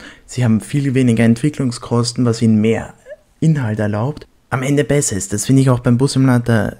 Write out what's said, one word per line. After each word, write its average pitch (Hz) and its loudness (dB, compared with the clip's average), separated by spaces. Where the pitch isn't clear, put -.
sie - -4
haben 110 2
viel 139 -2
weniger 120 2
Entwicklungskosten, 120 -2
was 113 0
ihnen 110 4
mehr 110 -2
Inhalt 135 0
erlaubt, 107 -4
am 123 -4
Ende 139 0
besser 139 0
ist. - -8
Das 104 -4
finde 135 4
ich 131 4
auch 120 2
beim 120 2
Bus 135 0
Simulator 120 2